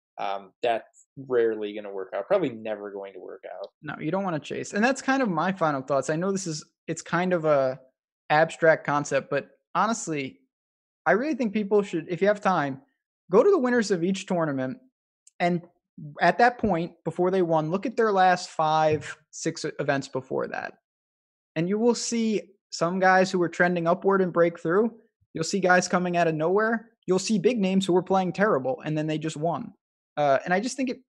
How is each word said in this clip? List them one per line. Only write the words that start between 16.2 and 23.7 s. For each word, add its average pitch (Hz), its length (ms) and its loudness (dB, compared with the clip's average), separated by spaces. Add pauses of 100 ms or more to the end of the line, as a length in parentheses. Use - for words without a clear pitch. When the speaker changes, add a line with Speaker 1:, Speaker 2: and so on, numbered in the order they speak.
Speaker 2:
at 180 160 4
that 240 200 4
point, 175 360 -2 (120)
before 180 260 0
they 190 100 2
won, 160 300 0
look 196 140 -4
at 240 120 -6
their 220 140 2
last 185 380 4
five, 156 680 0 (140)
six - 340 -6
e-, 147 140 -6
events 139 280 -2
before 135 400 -6
that. - 260 -10 (840)
And 165 120 -2
you 208 120 0
will 233 160 4
see 226 460 -2 (300)
some 175 280 -2
guys 185 320 6
who 190 80 0
were 175 100 0
trending 175 380 2